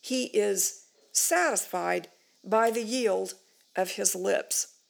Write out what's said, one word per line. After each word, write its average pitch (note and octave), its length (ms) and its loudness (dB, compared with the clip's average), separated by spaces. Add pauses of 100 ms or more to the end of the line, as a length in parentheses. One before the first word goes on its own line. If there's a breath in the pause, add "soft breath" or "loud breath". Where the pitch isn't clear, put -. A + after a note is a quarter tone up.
He B3+ 320 -4
is G3+ 520 0 (280)
satisfied F3+ 960 0 (340 soft breath)
by A3 280 4
the A3+ 100 -2
yield G#3+ 540 -2 (420 soft breath)
of F#3 140 0
his - 240 0
lips. - 540 -2 (220)